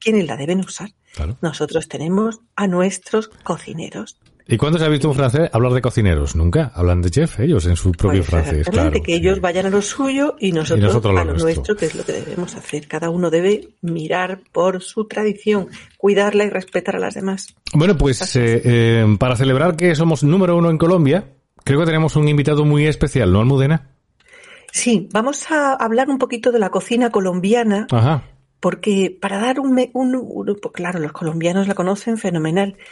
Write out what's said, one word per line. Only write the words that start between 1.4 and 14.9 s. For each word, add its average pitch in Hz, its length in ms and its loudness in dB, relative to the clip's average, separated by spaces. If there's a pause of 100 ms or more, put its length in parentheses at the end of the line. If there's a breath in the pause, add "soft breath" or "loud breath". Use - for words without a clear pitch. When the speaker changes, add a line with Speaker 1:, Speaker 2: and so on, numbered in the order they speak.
Speaker 1:
Nosotros 156 460 -4
tenemos 190 520 -2 (140)
a 202 140 -2
nuestros 185 600 -2
cocineros. - 880 -10 (300)
Speaker 2:
¿Y 117 100 2
cuándo 156 200 2
se 160 60 0
ha 156 40 2
visto 151 200 2
un 143 80 0
francés 139 360 2
hablar 123 200 2
de 123 100 0
cocineros? 92 540 0
Nunca. 87 360 2
Hablan 87 300 2
de 87 80 0
chef 151 300 0
ellos 117 260 2
en 87 80 2
su 92 160 0
propio 92 300 2
Speaker 1:
Pues 78 100 -2
Speaker 2:
francés, 78 300 0
Speaker 1:
exactamente, 82 400 0
Speaker 2:
claro, 76 40 -6
Speaker 1:
que 170 120 -2
ellos 175 180 2
Speaker 2:
sí. 190 60 -4
Speaker 1:
vayan 180 260 0
a 190 40 -2
lo 202 120 2
suyo 277 560 -2
y 190 140 -2
nosotros 156 260 0
Speaker 2:
Y 101 60 2
nosotros 104 340 2
Speaker 1:
a 87 60 0
Speaker 2:
lo 80 80 -4
Speaker 1:
lo 80 60 -2
Speaker 2:
nuestro. 160 100 0
Speaker 1:
nuestro, 185 280 -2
que 165 100 -2
es 156 100 -6
lo - 80 -8
que - 80 -6
debemos - 420 -8
hacer. 151 320 -10
Cada 160 240 -6
uno 175 180 0
debe 175 420 0 (120)
mirar 175 600 -4 (100)
por 185 300 0
su - 260 -8